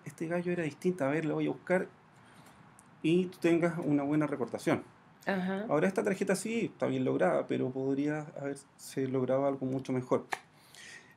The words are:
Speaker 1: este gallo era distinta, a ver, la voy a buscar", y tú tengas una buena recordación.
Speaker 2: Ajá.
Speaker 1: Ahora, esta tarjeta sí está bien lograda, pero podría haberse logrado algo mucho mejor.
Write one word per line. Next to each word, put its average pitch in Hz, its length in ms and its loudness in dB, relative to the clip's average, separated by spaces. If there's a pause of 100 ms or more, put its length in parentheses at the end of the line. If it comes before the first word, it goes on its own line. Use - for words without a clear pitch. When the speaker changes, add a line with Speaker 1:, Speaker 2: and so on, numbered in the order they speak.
Speaker 1:
este 160 240 -8
gallo 175 240 -2
era 175 100 -2
distinta, 156 460 -2
a - 20 0
ver, 156 140 0
la 151 100 0
voy 156 120 0
a 151 40 0
buscar", - 380 0 (1120)
y 180 240 4
tú 180 140 -12
tengas 165 440 4
una 143 200 2
buena 151 240 2
recordación. 127 560 0 (420)
Speaker 2:
Ajá. 190 420 -2
Speaker 1:
Ahora, 156 200 4
esta 208 160 0
tarjeta 196 320 0
sí 220 300 -2
está - 200 -2
bien 131 180 0
lograda, 139 440 2
pero 131 220 0
podría 139 500 -2 (200)
haberse 139 680 -6
logrado 131 380 2
algo 139 200 0
mucho 131 260 -2
mejor. 127 340 0 (920)